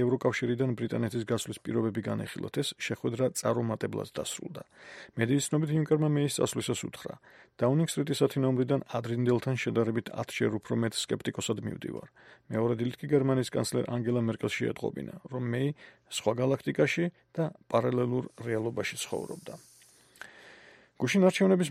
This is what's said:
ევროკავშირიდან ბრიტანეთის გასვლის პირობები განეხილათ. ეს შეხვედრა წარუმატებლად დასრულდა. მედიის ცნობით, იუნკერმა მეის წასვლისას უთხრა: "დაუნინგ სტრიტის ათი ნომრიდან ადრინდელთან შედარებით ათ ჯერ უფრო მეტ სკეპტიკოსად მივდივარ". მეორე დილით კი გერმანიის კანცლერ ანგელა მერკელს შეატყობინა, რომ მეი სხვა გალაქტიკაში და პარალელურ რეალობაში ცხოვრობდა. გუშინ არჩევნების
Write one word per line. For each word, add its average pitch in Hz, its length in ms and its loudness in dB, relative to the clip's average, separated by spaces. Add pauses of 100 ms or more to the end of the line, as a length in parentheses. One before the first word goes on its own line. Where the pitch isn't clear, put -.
ევროკავშირიდან 123 720 2
ბრიტანეთის 117 480 -2
გასვლის 110 400 -4
პირობები 113 400 0
განეხილათ. - 560 -4
ეს 143 160 -2
შეხვედრა 123 560 -2
წარუმატებლად 110 800 -2
დასრულდა. - 500 -8 (540)
მედიის 123 320 2
ცნობით, 156 220 0 (100)
იუნკერმა 151 320 4
მეის 143 240 2
წასვლისას 120 480 -2
უთხრა: - 300 -10 (420)
"დაუნინგ 147 320 2
სტრიტის 147 320 -2
ათი 139 240 2
ნომრიდან 131 400 2
ადრინდელთან 120 720 0
შედარებით 113 560 0
ათ 113 160 -6
ჯერ 113 320 0
უფრო - 160 -4
მეტ 113 240 2
სკეპტიკოსად - 640 -2
მივდივარ". - 440 -8 (440)
მეორე 117 240 2
დილით 120 240 -4
კი 147 80 -8
გერმანიის 131 400 4
კანცლერ 123 400 0
ანგელა 120 320 0
მერკელს 110 400 0
შეატყობინა, - 540 -4 (100)
რომ 127 240 -6
მეი 127 200 0 (440)
სხვა - 240 0
გალაქტიკაში 135 680 2 (280)
და 165 120 0 (280)
პარალელურ 123 640 2
რეალობაში 113 640 -4
ცხოვრობდა. - 560 -6 (1400)
გუშინ 185 340 4
არჩევნების 185 440 6